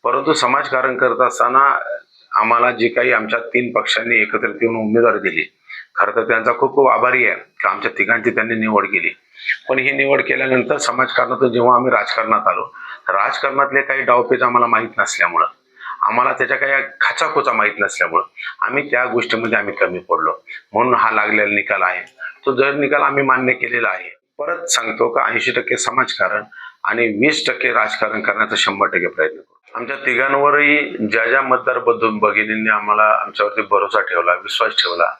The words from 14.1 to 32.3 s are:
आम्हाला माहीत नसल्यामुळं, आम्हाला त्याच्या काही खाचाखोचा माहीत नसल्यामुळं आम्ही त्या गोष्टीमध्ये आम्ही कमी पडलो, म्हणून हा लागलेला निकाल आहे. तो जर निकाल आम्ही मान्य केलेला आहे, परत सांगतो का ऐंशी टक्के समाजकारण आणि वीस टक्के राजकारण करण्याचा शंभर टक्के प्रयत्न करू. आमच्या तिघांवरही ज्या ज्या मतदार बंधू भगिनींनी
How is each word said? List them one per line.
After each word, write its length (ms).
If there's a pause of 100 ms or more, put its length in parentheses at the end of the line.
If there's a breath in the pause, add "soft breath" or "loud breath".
आम्हाला 260
माहीत 300
नसल्यामुळं, 500 (540 loud breath)
आम्हाला 320
त्याच्या 240
काही 260 (180)
खाचाखोचा 520
माहीत 260
नसल्यामुळं 440 (380 loud breath)
आम्ही 300
त्या 140
गोष्टीमध्ये 520
आम्ही 180
कमी 240
पडलो, 340 (400 loud breath)
म्हणून 200
हा 180
लागलेला 440
निकाल 260
आहे. 200 (440 loud breath)
तो 100
जर 180
निकाल 280
आम्ही 220
मान्य 300
केलेला 340
आहे, 320 (180)
परत 280
सांगतो 440
का 160
ऐंशी 260
टक्के 260
समाजकारण 680 (400 loud breath)
आणि 240
वीस 400
टक्के 260
राजकारण 480
करण्याचा 360
शंभर 280
टक्के 220
प्रयत्न 280
करू. 240 (160)
आमच्या 200
तिघांवरही 960 (180)
ज्या 180
ज्या 160
मतदार 380
बंधू 400
भगिनींनी 500